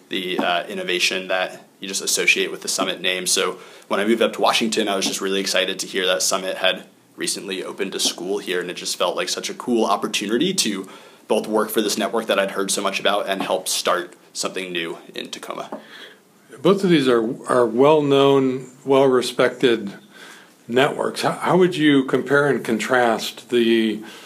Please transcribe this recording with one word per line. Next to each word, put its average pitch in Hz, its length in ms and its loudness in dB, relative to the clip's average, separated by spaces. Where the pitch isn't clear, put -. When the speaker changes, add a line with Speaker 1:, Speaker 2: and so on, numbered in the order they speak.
Speaker 1:
the, 92 300 -4
uh, 87 300 0
innovation 92 600 -2
that 92 380 -4
you 98 60 -12
just 95 140 -6
associate 95 500 0
with 80 120 -10
the - 60 -8
Summit 92 340 -4
name. 92 240 -2
So 92 320 0
when 104 120 -2
I 101 60 -2
moved 113 160 2
up 107 120 2
to - 60 -8
Washington, 110 480 0
I 101 80 -2
was 95 100 -2
just - 140 -4
really 98 200 -2
excited 95 400 -2
to 90 60 -8
hear 92 200 -4
that 92 160 0
Summit 95 340 -2
had 92 300 -2
recently 95 480 -6
opened 92 320 -6
a 95 60 -6
school - 380 -4
here, 92 240 -4
and 87 80 -8
it 90 40 -10
just 95 220 -8
felt 90 200 -2
like 90 120 -2
such - 220 -6
a 101 40 -10
cool 117 300 0
opportunity 110 720 -2
to 98 340 -4
both 107 200 0
work 107 220 0
for 113 140 -2
this 101 160 -2
network 107 260 -2
that 104 140 0
I'd 98 140 -2
heard 98 180 -4
so 104 100 -2
much 98 180 -4
about 101 300 0
and 95 140 -2
help 92 260 -2
start 90 460 -2
something 90 400 -6
new 85 240 -4
in 82 140 -10
Tacoma. - 400 -10
Speaker 2:
Both 196 200 4
of 190 80 2
these 147 160 4
are, 120 160 4
are 123 200 4
well-known, 139 1000 4
well-respected 123 1080 4
networks. - 540 0
How, 139 120 0
how 139 260 0
would 180 180 4
you 147 280 6
compare 143 440 2
and 120 160 0
contrast 113 840 0
the 113 500 2